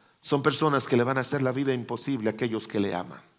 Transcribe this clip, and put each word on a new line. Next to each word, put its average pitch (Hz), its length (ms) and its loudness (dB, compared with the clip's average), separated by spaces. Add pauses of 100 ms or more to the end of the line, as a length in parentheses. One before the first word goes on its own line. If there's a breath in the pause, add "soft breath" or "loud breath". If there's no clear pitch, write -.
(200 soft breath)
son 139 240 0
personas 143 420 2
que 127 120 2
le 120 80 4
van 135 120 0
a 131 40 0
hacer 139 200 -2
la 127 120 2
vida 135 200 0
imposible 117 560 -2
a 107 40 0
aquellos 110 340 -4
que 104 140 0
le 98 120 0
aman. 87 280 -8 (180)